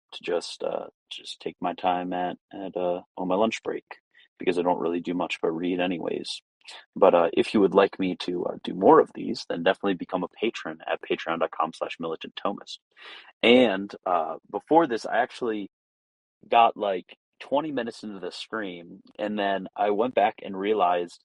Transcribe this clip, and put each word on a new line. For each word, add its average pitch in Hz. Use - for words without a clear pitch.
to -
just, -
uh, -
just -
take 85
my 87
time 90
at, 90
at, 95
uh, 90
on 92
my 92
lunch 110
break, -
because 87
I 87
don't 87
really 85
do 87
much 87
but 87
read 87
anyways. -
But, 95
uh, 85
if -
you 110
would 95
like 98
me 92
to, 87
uh, -
do 90
more 113
of -
these, -
then 85
definitely 95
become 90
a 85
patron 82
at 85
patreon -
dot 82
com 80
slash -
militant 80
thomist. -
And, 107
uh, 80
before 151
this, 113
I 101
actually 110
got, 117
like, 98
twenty 151
minutes 120
into 104
the 90
stream, 92
and 104
then 98
I 101
went 110
back 107
and 95
realized 90